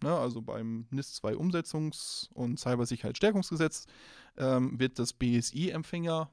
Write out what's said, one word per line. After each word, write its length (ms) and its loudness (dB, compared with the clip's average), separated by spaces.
ne, 120 2
also 240 0
beim 500 -6
nis 240 -4
zwei 200 -2
Umsetzungs- 1000 -2
und 280 -2
Cybersicherheitsstärkungsgesetz, 1300 0
ähm, 420 2
wird 220 2
das 120 -2
B 240 4
S 160 2
I 180 0
Empfänger 640 -2